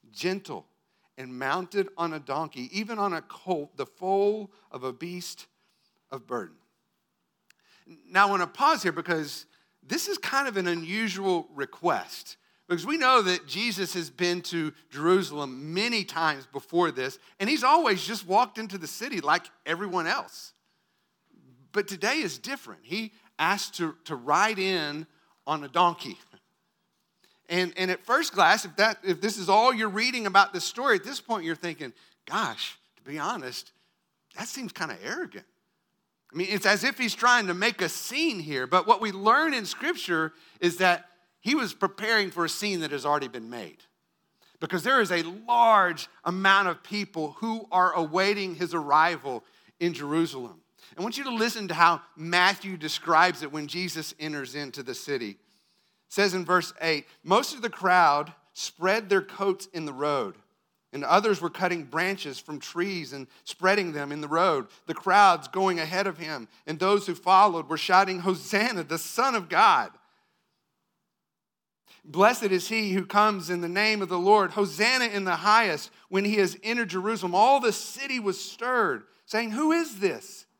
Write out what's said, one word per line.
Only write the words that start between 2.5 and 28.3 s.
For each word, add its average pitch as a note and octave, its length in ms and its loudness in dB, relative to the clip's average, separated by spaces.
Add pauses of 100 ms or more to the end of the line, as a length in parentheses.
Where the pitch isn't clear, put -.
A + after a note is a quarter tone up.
even G#3+ 260 -6
on G3+ 160 -2
a D#3 80 -6
colt, - 560 -8
the C3+ 80 -6
foal G3 680 -2 (200)
of B2 120 -12
a C3 80 -6
beast F3 540 -12 (640)
of C3 160 -14
burden.'" G2+ 320 -8 (1500)
Now, G3 180 6
I - 40 0
want F#3+ 100 2
to F3 60 0
pause C#4+ 340 2
here F#3 100 0
because D#3+ 540 -6 (380)
this D#4 240 -4
is G4+ 100 -4
kind C#4 300 -2
of G3+ 100 -6
an F#3 80 -2
unusual F3+ 880 -2
request, C#3 840 -6 (300)
because E3+ 180 -4
we D4 120 -2
know B3+ 240 6
that F3+ 240 0
Jesus F#3+ 480 -6
has E3+ 160 -6
been F3 340 -2
to D#3 300 -6 (160)
Jerusalem D3 840 -2
many A3 300 -2
times D#3 440 -2
before E3 420 0
this, C3 300 -6 (200)
and G3 80 -2
he's C4+ 160 0
always B3+ 400 4
just G3 220 -8
walked G#3 320 0
into G3 220 -10
the D#3 80 -12
city A#3 340 -8
like D#3 240 0 (220)
everyone E3+ 400 -4
else. - 460 -6 (1200)
But G#3 140 -2
today G3+ 320 -2
is D3 200 -6
different. A#2 440 -12
He G#3 280 -8 (260)
asked F#3 380 -2
to, E3 200 -6 (100)
to D#3 100 -8
ride E3+ 420 0
in D#3+ 480 -4 (400)
on D3+ 180 -4
a C#3+ 40 -14
donkey. E3 500 0 (1300)
And, F3 280 0
and F#3 140 -2
at F3 120 -6
first C#4+ 300 0